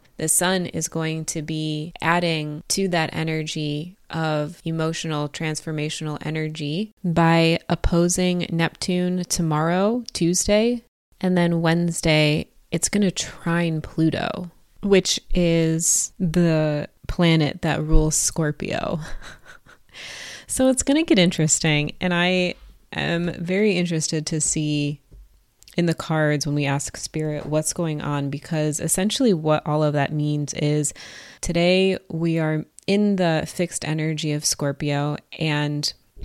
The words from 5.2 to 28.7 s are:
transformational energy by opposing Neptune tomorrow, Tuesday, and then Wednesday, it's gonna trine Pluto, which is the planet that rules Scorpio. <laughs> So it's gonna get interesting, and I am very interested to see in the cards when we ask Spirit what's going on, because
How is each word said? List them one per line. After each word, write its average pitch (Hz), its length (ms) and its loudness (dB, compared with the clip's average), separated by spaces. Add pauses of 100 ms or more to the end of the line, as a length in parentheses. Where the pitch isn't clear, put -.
transformational 156 1000 -6
energy 156 680 -4 (100)
by 165 640 4
opposing 175 840 2
Neptune 180 760 -2
tomorrow, 175 760 0 (100)
Tuesday, 214 680 2 (380)
and 180 160 2
then 170 240 2
Wednesday, 165 840 2 (240)
it's - 180 -2
gonna 202 220 2
trine 170 680 -2
Pluto, - 720 -2 (300)
which 196 380 4 (140)
is 165 840 2
the 156 720 2 (180)
planet 165 540 2
that 156 220 0
rules 156 320 6
Scorpio. - 880 -2
<laughs> - 40 -14 (1400)
So 262 220 2
it's 262 140 4
gonna 302 200 4
get 320 140 4
interesting, 156 800 2
and 180 140 0
I 180 400 0 (400)
am 170 400 -2 (100)
very 196 300 2
interested 165 540 -2
to 160 120 -2
see 147 600 -2 (760)
in 170 120 2
the 165 60 2
cards 151 520 0
when 147 100 -2
we 143 100 0
ask 139 320 -4
Spirit 156 500 -6
what's 156 260 -2
going 160 280 -4
on, 143 280 -4
because 151 500 -4